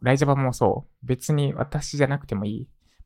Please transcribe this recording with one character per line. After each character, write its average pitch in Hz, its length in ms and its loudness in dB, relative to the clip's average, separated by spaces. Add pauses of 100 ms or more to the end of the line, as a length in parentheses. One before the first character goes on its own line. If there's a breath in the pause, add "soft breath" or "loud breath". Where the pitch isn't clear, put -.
ラ 123 100 4
イ 139 60 4
ジ 147 60 4
ャ - 20 2
パ 139 100 4
も 131 160 0
そ 120 340 2 (160)
う。 123 40 -16
別 127 260 -2
に 143 220 0
私 143 420 -6
じ 143 80 4
ゃ 131 40 0
な 139 100 -2
く 139 80 -12
て - 80 -4
も 101 100 -4
い 104 60 -4
い。 110 180 -8 (380)